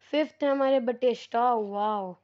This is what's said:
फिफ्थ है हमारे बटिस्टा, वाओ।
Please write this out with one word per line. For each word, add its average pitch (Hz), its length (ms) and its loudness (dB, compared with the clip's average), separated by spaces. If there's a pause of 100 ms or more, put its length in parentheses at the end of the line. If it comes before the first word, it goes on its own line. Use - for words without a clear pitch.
(120)
फिफ्थ 302 320 -2
है 285 60 2
हमारे 269 300 2
बटिस्टा, 240 720 0
वाओ। 202 720 -4